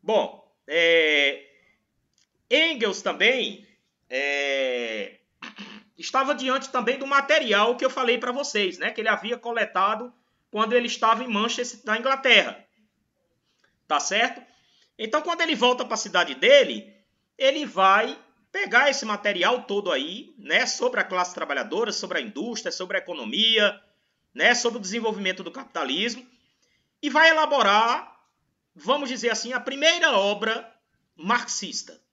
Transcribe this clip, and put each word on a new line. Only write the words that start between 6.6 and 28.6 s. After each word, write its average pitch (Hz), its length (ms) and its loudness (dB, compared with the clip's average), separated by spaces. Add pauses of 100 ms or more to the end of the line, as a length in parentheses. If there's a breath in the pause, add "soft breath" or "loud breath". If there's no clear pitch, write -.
também 247 280 -2
do 269 80 -8
material 269 720 2
que 240 80 -6
eu 262 60 2
falei 247 280 0
pra 247 140 -4
vocês, 226 460 -2
né, 170 140 -4
que 226 100 -8
ele 220 80 0
havia 220 280 -2
coletado 220 760 -2 (360)
quando 214 240 -2
ele 240 140 2
estava 233 360 2
em 254 40 -8
Manchester, 233 560 -4
na 214 140 -2
Inglaterra, 240 680 4 (1200)
tá 147 140 0
certo? 233 420 -2 (560 soft breath)
Então, 220 240 -2
quando 339 200 -4
ele 320 140 0
volta 247 280 2
pra - 140 -6
cidade 175 380 0
dele, 143 600 4 (420)
ele 277 280 0
vai 196 520 2 (340)
pegar 277 360 2
esse 269 160 -2
material 208 600 0
todo 202 280 -4
aí, 160 460 -6
né, 202 300 0
sobre - 320 -2
a 190 40 0
classe 180 300 -2
trabalhadora, 151 580 -4
sobre - 280 -6
a - 20 -6
indústria, 160 500 -8
sobre 185 260 -6
a - 20 0
economia, 202 840 -2 (500)
né, 185 220 2
sobre 240 240 -2
o 220 40 -10
desenvolvimento 190 640 -6
do 170 80 -12
capitalismo, 208 760 -6 (760)
e 285 80 -4
vai 302 200 6
elaborar, 262 840 2 (600)